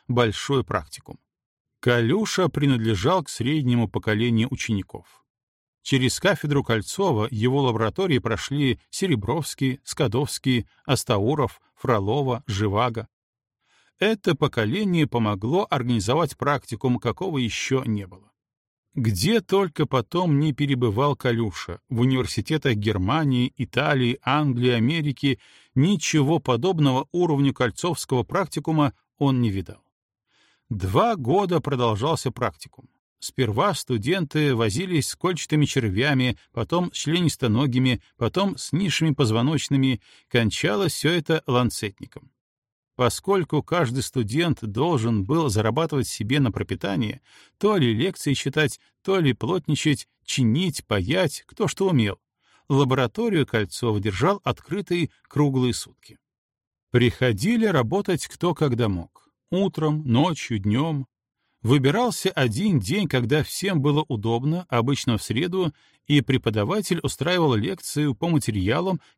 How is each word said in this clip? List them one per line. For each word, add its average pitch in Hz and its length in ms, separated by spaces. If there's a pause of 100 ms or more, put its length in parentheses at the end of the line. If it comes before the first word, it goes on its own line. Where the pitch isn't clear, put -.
большой 120 560
практикум. - 560 (680)
Калюша 139 640
принадлежал 131 760
к - 60
среднему 123 580
поколению 110 640
учеников. - 760 (600)
Через 131 360
кафедру 151 440
Кольцова 113 680
его 127 320
лаборатории 123 560
прошли 120 640 (100)
Серебровский, 135 960
Скадовский, 127 840 (200)
Астауров, 123 760 (140)
Фролова, 123 720
Живаго. 107 600 (920)
Это 208 340
поколение 151 720
помогло 113 640
организовать 123 680
практикум, 123 600
какого 151 400
еще 127 460
не 104 240
было. - 240 (640)
Где 123 460
только 185 440
потом 143 540
не 151 140
перебывал 131 640
Калюша, 113 720
в 117 100
университетах 131 800
Германии, 123 800
Италии, 127 680
Англии, 127 480
Америки, 135 680 (360)
ничего 156 640
подобного 139 720
уровню 143 420
кольцовского 131 720
практикума 156 680 (260)
он 135 220
не 113 100
видал. - 340 (840)
Два 113 460
года 170 440
продолжался 127 720
практикум. - 580 (300)
Сперва 131 540
студенты 143 840
возились 131 540
с - 60
кольчатыми 156 500
червями, 127 720 (140)
потом 170 400
с - 60
членистоногими, 131 1040 (160)
потом 180 400
с - 140
низшими 160 420
позвоночными. 131 880 (260)
Кончалось 143 680
все 151 180
это 160 340
ланцетником. - 840 (640)
Поскольку 151 640
каждый 135 420
студент 135 600
должен 113 600
был 147 260
зарабатывать 117 580
себе 120 320
на 123 120
пропитание, 117 720 (380)
то 208 180
ли 120 160
лекции 147 400
читать, 143 460 (240)
то 190 160
ли 139 140
плотничать, 151 760 (160)
чинить, 139 640
паять, 131 600
кто - 220
что 196 220
умел, 113 300 (500)
лабораторию 139 760
Кольцов 107 540
держал 110 440
открытой 175 680 (160)
круглые 131 460
сутки. - 440 (720)
Приходили 123 760
работать 170 600
кто - 280
когда 120 320
мог. 90 380 (260)
Утром, 156 540
ночью, 127 540
днем. 131 480 (540)
Выбирался 147 680
один 147 500
день, 165 280
когда 127 360
всем 185 380
было 147 260
удобно, 123 600
обычно 120 480
в - 60
среду, 175 500 (340)
и 147 140
преподаватель 131 800
устраивал 151 540
лекцию 143 600
по 170 120
материалам, 147 760 (160)